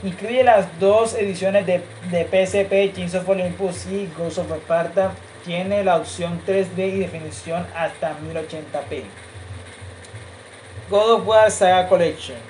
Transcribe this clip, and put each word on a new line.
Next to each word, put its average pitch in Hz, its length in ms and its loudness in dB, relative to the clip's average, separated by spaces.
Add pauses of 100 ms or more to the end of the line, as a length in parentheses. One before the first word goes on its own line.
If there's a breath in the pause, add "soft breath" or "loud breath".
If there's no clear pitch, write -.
Incluye 208 420 0
las 214 220 8 (120)
dos 220 360 4
ediciones 196 500 0
de, 180 160 2 (300)
de 175 160 0
P 190 160 4
S 196 240 2
P, 196 260 2
Chains 180 220 -8
of 180 120 -2
Olympus 185 600 -2
y 190 320 -6
Ghost 165 200 -4
of 156 140 -6
Sparta. 170 600 0 (340)
Tiene 185 380 -2
la 180 120 4
opción 170 480 -4
tres 190 320 0
D 190 100 -2
y 190 120 -2
definición 165 760 -6
hasta 165 460 -4
mil 160 160 -10
ochenta 156 460 -8
p. - 220 -10 (1900)
God 214 220 4
of 196 140 2
War 220 240 8
Saga 185 380 4
Collection. 170 480 0 (140)